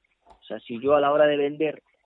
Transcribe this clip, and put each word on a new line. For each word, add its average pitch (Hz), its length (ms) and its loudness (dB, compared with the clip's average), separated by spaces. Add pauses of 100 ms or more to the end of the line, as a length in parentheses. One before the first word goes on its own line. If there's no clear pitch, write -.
(260)
O - 180 -20
sea, 110 140 -12
si 117 220 -14
yo 135 160 0
a 143 40 4
la 143 120 0
hora 151 140 4
de 147 100 2
vender, 147 460 -4 (240)